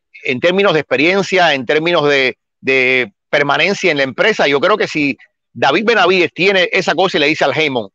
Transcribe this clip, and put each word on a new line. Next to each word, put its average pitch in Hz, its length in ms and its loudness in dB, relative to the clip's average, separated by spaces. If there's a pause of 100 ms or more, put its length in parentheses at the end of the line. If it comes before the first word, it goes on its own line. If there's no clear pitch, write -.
(240)
en 127 160 -4
términos 180 340 2
de 151 60 0
experiencia, 175 760 0
en 131 120 -4
términos 156 420 0
de, 135 300 0 (220)
de 127 520 0 (180)
permanencia 151 600 0
en 147 80 -2
la 139 40 0
empresa. 175 440 -2
Yo 143 140 0
creo 185 160 2
que 202 120 -2
si 139 280 -4 (380)
David 147 320 0
Benavides 185 480 2
tiene 185 380 2
esa 180 220 -2
cosa 185 220 0
y 165 40 0
le 147 80 2
dice 156 160 -2
al 135 120 0
Heyman, 135 380 -2